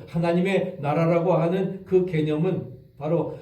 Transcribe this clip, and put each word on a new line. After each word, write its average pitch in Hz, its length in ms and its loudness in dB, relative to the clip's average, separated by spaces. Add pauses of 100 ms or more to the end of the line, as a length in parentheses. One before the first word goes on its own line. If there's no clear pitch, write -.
하나님의 175 720 0
나라라고 165 540 2
하는 175 520 0
그 185 200 2
개념은 156 680 -2 (240)
바로 156 440 -2